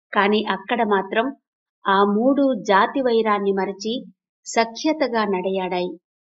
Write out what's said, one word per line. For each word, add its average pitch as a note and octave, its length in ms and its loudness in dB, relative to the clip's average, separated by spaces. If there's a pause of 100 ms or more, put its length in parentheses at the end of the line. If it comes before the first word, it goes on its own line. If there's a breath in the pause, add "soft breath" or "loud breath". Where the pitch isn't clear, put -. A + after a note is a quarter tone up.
(160)
కాని G#3 240 4 (160)
అక్కడ A#3 260 -4 (120)
మాత్రం G3 320 0 (680)
ఆ - 20 4 (180)
మూడు B3+ 280 4 (260)
జాతి G#3 380 2
వైరాన్ని G#3+ 520 2
మరచి G3 340 -4 (600)
సఖ్యతగా A#3 680 -2 (100)
నడయాడాయి. F3+ 580 -4 (460)